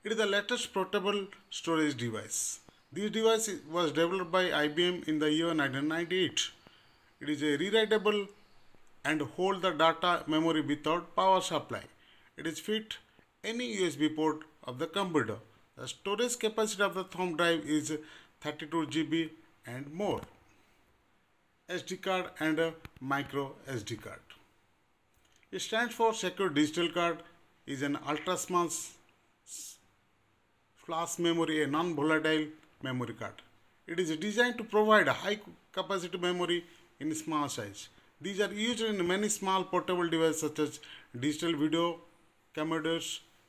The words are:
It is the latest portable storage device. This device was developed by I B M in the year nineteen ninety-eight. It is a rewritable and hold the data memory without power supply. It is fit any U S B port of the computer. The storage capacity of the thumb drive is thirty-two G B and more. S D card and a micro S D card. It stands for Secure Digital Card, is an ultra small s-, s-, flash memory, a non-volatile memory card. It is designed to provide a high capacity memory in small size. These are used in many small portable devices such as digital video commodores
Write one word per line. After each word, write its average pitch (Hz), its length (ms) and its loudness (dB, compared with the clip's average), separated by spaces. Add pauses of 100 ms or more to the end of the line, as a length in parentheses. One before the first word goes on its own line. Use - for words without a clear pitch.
It 208 80 -2
is 214 60 0
the 214 80 2
latest 202 460 -2
portable 196 540 0 (240)
storage 156 460 0
device. 110 640 -6 (320)
This 202 180 -2
device 220 400 4 (200)
was 165 220 2
developed 170 380 2
by 180 220 4
I 151 160 2
B 165 200 2
M 180 180 -2
in 156 120 0
the 151 120 2
year 165 240 2
nineteen 139 340 0
ninety-eight. 170 520 0 (800)
It 139 80 -6
is 147 140 0
a 147 200 2
rewritable 208 680 2 (760)
and 147 180 2
hold 185 400 0
the 185 80 4
data 165 560 4
memory 156 340 4
without 151 560 -2
power 190 240 6
supply. 143 420 -4 (540)
It 147 100 -8
is 160 140 -4
fit 220 360 -4 (460)
any 233 240 -4 (140)
U 185 60 4
S 135 100 -2
B 151 120 4
port 156 340 0 (220)
of 127 140 -8
the 165 80 -2
computer. 156 520 0 (380)
The 127 120 -10
storage 233 500 -2
capacity 214 440 0
of 185 120 2
the 185 100 -4
thumb 180 320 -2
drive 170 300 2
is 147 260 0 (480)
thirty-two 151 460 -4
G 147 160 -2
B 156 280 0 (360)
and 139 260 -10
more. 165 280 -2 (1500)
S 180 140 -6
D 185 140 -8
card 185 340 -2 (100)
and 156 200 2
a 165 120 2 (280)
micro 139 560 -4 (100)
S 127 160 -6
D 107 140 -8
card. - 240 -14 (1300)
It 185 100 -8
stands 226 320 -2
for 226 220 2
Secure 185 340 -2
Digital 151 400 2
Card, 170 300 0 (480)
is 135 160 -6
an 143 160 -2 (100)
ultra 151 300 -2
small 175 280 0
s-, - 280 -8 (520)
s-, - 280 -16 (1000)
flash 170 440 -6
memory, 165 440 2
a 143 40 2
non-volatile 156 800 2 (360)
memory 127 300 -4
card. 107 300 -12 (440)
It 170 140 -4
is 160 160 0
designed 220 400 0
to 220 80 -6
provide 214 440 6
a 127 40 4
high 208 280 -2 (320)
capacity 185 440 -4
memory 175 480 0 (360)
in 151 140 -2
small 151 360 0
size. 101 380 -8 (340)
These 190 180 -4
are 202 120 0
used 220 280 0
in 208 260 0
many 202 220 2
small 190 360 2
portable 180 440 0
devices 160 320 4
such 151 200 -2
as 143 200 0 (380)
digital 151 360 0
video 165 460 0 (540)
commodores 160 680 -2 (280)